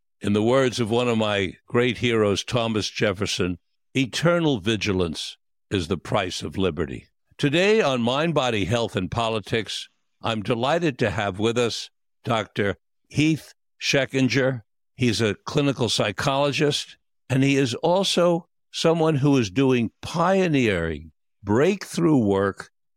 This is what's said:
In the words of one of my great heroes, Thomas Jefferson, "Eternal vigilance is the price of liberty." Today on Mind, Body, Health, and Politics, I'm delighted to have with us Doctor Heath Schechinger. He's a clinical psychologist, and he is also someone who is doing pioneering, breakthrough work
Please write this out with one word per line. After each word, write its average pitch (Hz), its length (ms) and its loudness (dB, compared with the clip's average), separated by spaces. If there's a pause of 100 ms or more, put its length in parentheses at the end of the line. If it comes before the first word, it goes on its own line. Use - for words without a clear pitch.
(200)
In 101 120 -2
the 104 100 2
words 123 360 2
of 113 120 -2
one 120 180 0
of 113 100 0
my 104 360 -2 (120)
great 120 320 0
heroes, 107 460 2
Thomas 113 440 -2
Jefferson, 95 720 -2 (360)
"Eternal 147 680 0
vigilance 92 760 -2 (340)
is 90 180 -2
the 87 100 -2
price 95 440 -4
of 80 140 -10
liberty." 78 500 -4 (320)
Today 185 420 2
on 131 220 0
Mind, 143 320 0
Body, 123 320 0
Health, 113 280 -2
and 95 160 -4
Politics, 113 760 -4 (340)
I'm 110 200 -4
delighted 131 580 0
to 110 100 2
have 101 280 -4
with 113 200 0
us 117 320 -2 (340)
Doctor 107 520 -2 (320)
Heath 156 440 0 (280)
Schechinger. 131 800 0 (320)
He's 117 260 0
a 107 140 2
clinical 139 540 -2
psychologist, 139 1080 -2 (320)
and 131 140 2
he 139 140 4
is 131 200 2
also 175 680 2 (240)
someone 160 460 2
who 139 200 4
is 117 140 2
doing 123 400 2 (100)
pioneering, 120 1120 0 (320)
breakthrough 156 760 2
work 98 540 0 (260)